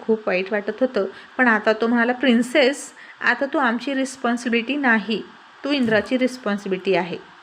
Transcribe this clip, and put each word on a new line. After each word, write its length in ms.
खूप 260
वाईट 240
वाटत 200
होतं, 240
पण 100
आता 260
तो 140
म्हणाला, 260
"प्रिन्सेस, 800
आता 240
तू 120
आमची 360
रिस्पॉन्सिबिलिटी 840
नाही, 480
तू 80
इंद्राची 460
रिस्पॉन्सिबिलिटी 760
आहे, 220